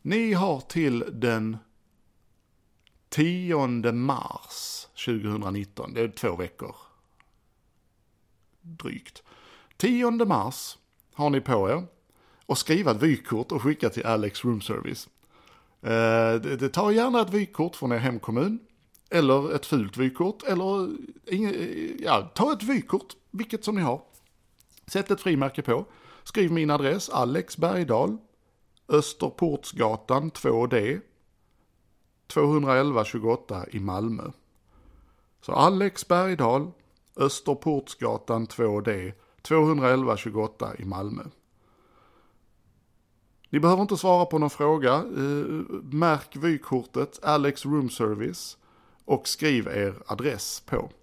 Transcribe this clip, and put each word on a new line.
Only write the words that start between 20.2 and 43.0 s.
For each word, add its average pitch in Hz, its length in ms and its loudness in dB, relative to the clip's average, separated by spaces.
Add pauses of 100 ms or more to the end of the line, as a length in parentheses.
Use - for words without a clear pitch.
eller 190 460 -2 (360)
inge-, 185 720 -4
ja, 143 360 0
ta 285 180 2
ett 208 100 -6
vykort, - 520 -2 (160)
vilket - 320 -8
som 208 120 -2
ni 190 60 2
har. 135 200 0 (840)
Sätt 196 240 -2
ett 185 100 0
frimärke 139 400 0
på. 131 240 0 (380)
Skriv 185 280 2
min 160 180 2
adress, 147 400 0
Alex 139 480 -2
Bergdahl, 170 600 0 (680)
Österportsgatan 139 1400 0
två 123 360 0
D, 123 320 0 (1300)
tvåhundraelva 143 800 2
tjugoåtta 110 640 -2
i 107 80 -6
Malmö. 98 520 -4 (1120)
Så - 100 -8
Alex 190 560 2
Bergdahl, 175 640 2 (440)
Österportsgatan 135 1300 -2
två 104 340 0
D, 98 320 -4 (280)
tvåhundraelva 131 760 2
tjugoåtta 107 580 -4
i - 100 -12
Malmö. 98 380 -6 (2250)